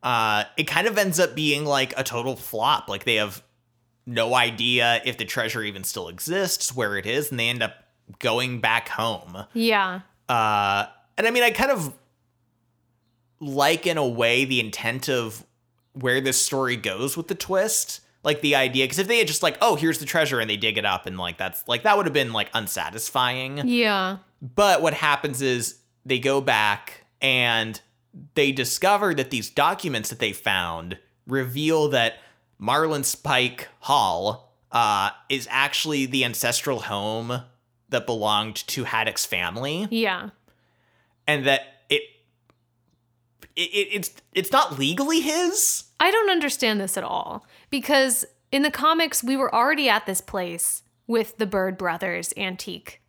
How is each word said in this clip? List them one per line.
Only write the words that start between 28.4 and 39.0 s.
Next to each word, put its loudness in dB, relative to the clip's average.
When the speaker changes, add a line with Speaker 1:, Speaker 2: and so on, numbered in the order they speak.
Speaker 1:
discover 2
that -2
these -4
documents 0
that -12
they 0
found -4
reveal 0
that 2
Marlin 0
Spike -2
Hall, 0
uh, 2
is -2
actually 0
the 0
ancestral -2
home -4
that -2
belonged 0
to -6
Haddock's -2